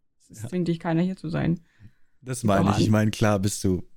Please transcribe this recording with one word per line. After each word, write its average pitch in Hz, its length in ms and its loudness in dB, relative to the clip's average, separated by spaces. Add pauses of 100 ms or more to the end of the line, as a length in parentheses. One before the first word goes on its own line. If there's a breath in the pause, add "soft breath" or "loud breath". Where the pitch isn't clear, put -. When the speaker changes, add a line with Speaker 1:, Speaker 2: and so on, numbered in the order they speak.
(300)
Speaker 1:
Es - 140 -18
Speaker 2:
Ja. 113 60 -10
Speaker 1:
zwingt 180 180 -4
dich 170 120 -2
keiner, 165 220 0
hier 185 160 -2
zu 160 120 -10
sein.“ 160 300 -2 (600 soft breath)
Speaker 2:
Das 123 200 -10
Speaker 1:
Gib 117 60 0
Speaker 2:
meine 98 180 4
Speaker 1:
doch 101 60 4
Speaker 2:
ich. 95 80 2
Ich - 80 2
Speaker 1:
an. 107 40 2
Speaker 2:
meine, 107 200 4
klar 104 280 2
bist 101 240 -2
du, 92 200 0 (140)